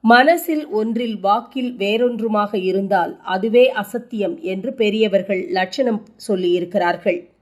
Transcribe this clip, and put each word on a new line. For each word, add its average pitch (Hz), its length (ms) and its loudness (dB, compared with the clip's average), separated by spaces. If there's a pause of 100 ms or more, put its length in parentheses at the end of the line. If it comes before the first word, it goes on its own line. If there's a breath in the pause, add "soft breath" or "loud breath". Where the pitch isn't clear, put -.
மனசில் 302 640 4
ஒன்றில் 220 480 -4
வாக்கில் 233 540 -2
வேறொன்றுமாக 214 840 -2
இருந்தால் 185 560 0 (120)
அதுவே 208 380 2 (120)
அசத்தியம் 208 680 -6
என்று 190 300 -6
பெரியவர்கள் 208 760 0
லட்சணம் 208 520 0 (180)
சொல்லியிருக்கிறார்கள். 180 1000 0 (220)